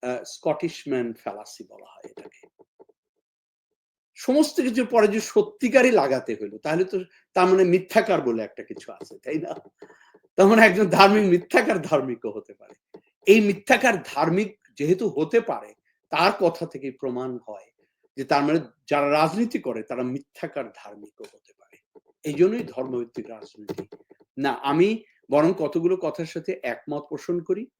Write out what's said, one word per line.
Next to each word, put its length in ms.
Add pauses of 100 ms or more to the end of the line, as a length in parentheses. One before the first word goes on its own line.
আহ, 220
স্কটিশম্যান 880
ফ্যালাসি 560
বলা 160
হয় 180
এটাকে। 440 (1700)
সমস্ত 460
কিছুর 260
পরে 200
যদি 120
সত্যিকারই 720
লাগাতে 500
হইলো 160
তাহলে 260
তো 160 (340)
তার 140
মানে 160
মিথ্যাকার 580
বলে 220
একটা 200
কিছু 280
আছে, 260
তাই 180
না? 200 (800)
তার 120
মানে 180
একজন 200
ধার্মিক 400
মিথ্যাকার 560
ধার্মিকও 500
হতে 220
পারে। 480 (240)
এই 160
মিথ্যাকার 600
ধার্মিক 560 (180)
যেহেতু 320
হতে 320
পারে 320 (360)
তার 300
কথা 260
থেকেই 260
প্রমাণ 560
হয় 180 (520)
যে 60
তার 200
মানে 160 (300)
যারা 220
রাজনীতি 480
করে 240
তারা 200
মিথ্যাকার 720
ধার্মিকও 480 (100)
হতে 260
পারে। 180 (460)
এই 100
জন্যই 300
ধর্মভিত্তিক 680
রাজনীতি 580 (500)
না। 120
আমি 540 (280)
বরং 260
কতগুলো 400
কথার 280
সাথে 380
একমত 460
পোষণ 300
করি 280 (120)